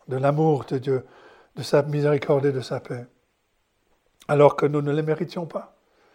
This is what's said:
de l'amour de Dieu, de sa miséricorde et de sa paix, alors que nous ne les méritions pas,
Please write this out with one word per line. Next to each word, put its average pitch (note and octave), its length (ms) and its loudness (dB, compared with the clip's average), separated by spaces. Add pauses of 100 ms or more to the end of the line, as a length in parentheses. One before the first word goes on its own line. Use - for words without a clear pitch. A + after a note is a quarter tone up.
de C3 80 -4
l'amour D3 480 0
de C#3+ 120 -4
Dieu, B2+ 280 -2 (500)
de D3 80 -10
sa C#3+ 200 2
miséricorde D3 640 0
et C#3+ 60 2
de C3 100 -6
sa B2 180 -8
paix, B2 260 -12 (1200)
alors C#3+ 280 6
que - 100 2
nous D3 160 0
ne D3 100 -2
les D#3 120 -2
méritions D#3 420 -4
pas, - 320 -12 (380)